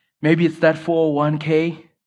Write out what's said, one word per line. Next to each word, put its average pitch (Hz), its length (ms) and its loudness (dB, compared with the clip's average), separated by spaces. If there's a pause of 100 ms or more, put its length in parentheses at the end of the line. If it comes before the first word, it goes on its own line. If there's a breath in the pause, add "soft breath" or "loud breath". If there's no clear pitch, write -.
(220)
maybe 165 240 2
it's 160 140 -4
that 160 180 2
four 165 300 0
oh - 20 0
one 147 300 0
K, 156 460 -2 (220)